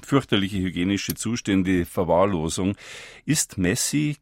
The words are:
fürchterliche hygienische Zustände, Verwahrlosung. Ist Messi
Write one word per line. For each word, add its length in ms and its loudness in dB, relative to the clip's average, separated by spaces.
fürchterliche 540 0
hygienische 560 0
Zustände, 680 0
Verwahrlosung. 920 0
Ist 320 0
Messi 640 0